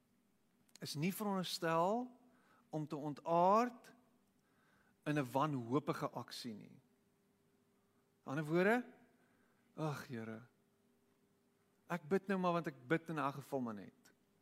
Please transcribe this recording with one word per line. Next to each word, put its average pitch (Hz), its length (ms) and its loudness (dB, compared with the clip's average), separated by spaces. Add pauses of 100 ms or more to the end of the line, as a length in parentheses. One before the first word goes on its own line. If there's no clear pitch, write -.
(800)
is - 140 -8
nie 165 180 0
veronderstel 190 960 0 (600)
om 156 160 -4
te 156 100 -6
ontaard 175 960 2 (1120)
in 151 120 0
'n 127 120 0
wanhopige 139 800 0
aksie 120 440 -10
nie. - 260 -18 (1500)
In 135 60 -6
ander 151 120 -2
woorde, 185 400 4 (920)
"Ag, 151 300 -4
Here, 113 360 -10 (1500)
ek 170 200 -6
bid 190 200 0
nou 196 100 0
maar, 180 140 2
want 170 140 0
ek 131 220 -10
bid 160 200 0
in 160 100 -4
elk 139 160 0
geval 139 260 -4
maar 117 140 -4
net. - 380 -16 (300)